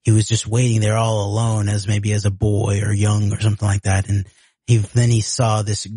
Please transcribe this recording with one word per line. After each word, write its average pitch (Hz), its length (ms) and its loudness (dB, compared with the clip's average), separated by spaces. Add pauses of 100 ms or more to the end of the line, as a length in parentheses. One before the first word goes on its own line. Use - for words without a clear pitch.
he - 80 2
was 107 160 4
just 110 220 -2
waiting 113 320 0
there 107 160 0
all 110 280 0
alone 107 440 0
as 101 180 -2
maybe 104 260 0
as 104 120 0
a 104 60 0
boy 101 520 0
or 107 100 -2
young 104 400 2
or - 80 -6
something 107 280 0
like 98 140 0
that, 98 260 0
and 98 180 0 (400)
he, 117 120 4
then 120 320 0
he 113 100 2
saw 107 420 0
this 101 220 -4 (120)